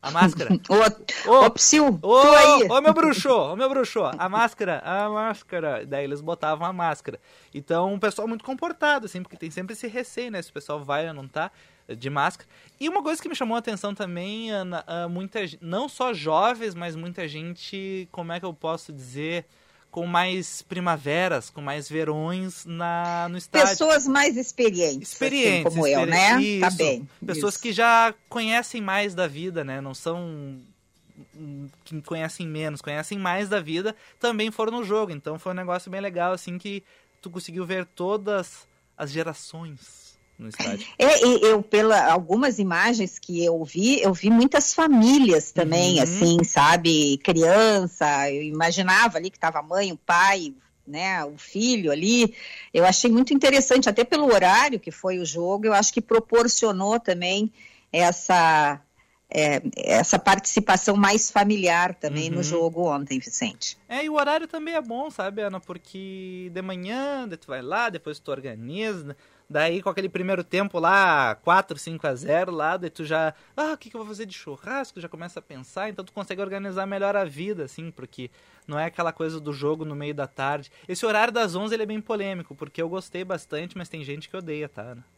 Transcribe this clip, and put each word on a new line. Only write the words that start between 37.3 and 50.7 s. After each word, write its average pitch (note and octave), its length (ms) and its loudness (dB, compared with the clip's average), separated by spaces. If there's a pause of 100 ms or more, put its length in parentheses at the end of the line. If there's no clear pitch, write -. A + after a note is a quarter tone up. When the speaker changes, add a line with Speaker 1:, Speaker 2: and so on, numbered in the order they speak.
Speaker 1:
ver F#3 180 -4
todas G3 840 -6 (280)
as D3 140 -10
gerações D#3+ 1000 -12 (300)
no A2+ 100 -14
estádio. - 380 -8 (120)
Speaker 2:
É, G#3+ 280 6
e B3 180 6
eu, A3 180 6
pela, G#3 480 4
algumas G3+ 480 0
imagens G3 600 0
que F3 260 -4
eu E3 180 2
vi, G3+ 380 0
eu F#3+ 140 2
vi F#3+ 160 0
muitas C4 420 4
famílias B3+ 800 6
também, F3 460 2
Speaker 1:
Uhum. C3+ 40 4
Speaker 2:
assim, E3+ 420 4
sabe? D#3 760 4
Criança, E3+ 1120 4
eu C#3+ 100 -4
imaginava F3 760 2
ali F3+ 100 2
que - 100 -12
tava E3 200 -2
a D3 40 -4
mãe, F3+ 300 0
o D#3 60 -10
pai, F3 560 2 (340)